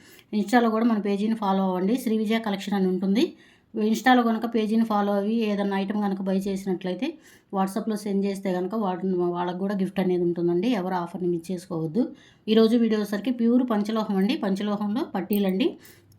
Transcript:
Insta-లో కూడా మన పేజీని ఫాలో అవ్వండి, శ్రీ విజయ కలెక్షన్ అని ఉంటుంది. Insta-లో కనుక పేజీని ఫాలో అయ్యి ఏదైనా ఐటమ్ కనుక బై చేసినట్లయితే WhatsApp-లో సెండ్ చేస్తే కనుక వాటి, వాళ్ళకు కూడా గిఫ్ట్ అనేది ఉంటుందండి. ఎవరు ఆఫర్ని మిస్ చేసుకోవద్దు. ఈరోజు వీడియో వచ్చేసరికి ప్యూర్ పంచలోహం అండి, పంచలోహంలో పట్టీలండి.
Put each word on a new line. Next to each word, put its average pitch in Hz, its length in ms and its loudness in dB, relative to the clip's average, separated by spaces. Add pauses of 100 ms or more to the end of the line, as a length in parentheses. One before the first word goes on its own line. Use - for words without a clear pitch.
(340)
Insta-లో 226 360 2
కూడా 220 140 2
మన 233 140 2
పేజీని 202 360 0
ఫాలో 196 280 0
అవ్వండి, 190 340 0
శ్రీ 220 220 0
విజయ 220 200 0
కలెక్షన్ 202 360 -4
అని 190 120 2
ఉంటుంది. 196 480 0 (420)
Insta-లో 226 460 4
కనుక 226 320 0
పేజీని 220 300 2
ఫాలో 208 280 0
అయ్యి 202 220 0
ఏదైనా 202 440 0
ఐటమ్ 208 240 -2
కనుక 196 200 -2
బై 190 160 0
చేసినట్లయితే 190 760 -4 (400)
WhatsApp-లో 196 420 -2
సెండ్ 202 300 -2
చేస్తే 196 260 -2
కనుక 180 220 -2
వాటి, 190 320 -2
వాళ్ళకు 180 520 -2
కూడా 196 160 -2
గిఫ్ట్ 190 260 -2
అనేది 180 220 2
ఉంటుందండి. 175 460 0
ఎవరు 190 260 0
ఆఫర్ని 175 340 -4
మిస్ 175 240 -4
చేసుకోవద్దు. 170 640 -4 (340)
ఈరోజు 220 280 6
వీడియో 220 240 2
వచ్చేసరికి 208 300 -2
ప్యూర్ 247 400 2
పంచలోహం 214 460 0
అండి, 202 200 2
పంచలోహంలో 208 680 -2 (100)
పట్టీలండి. 202 640 0 (420)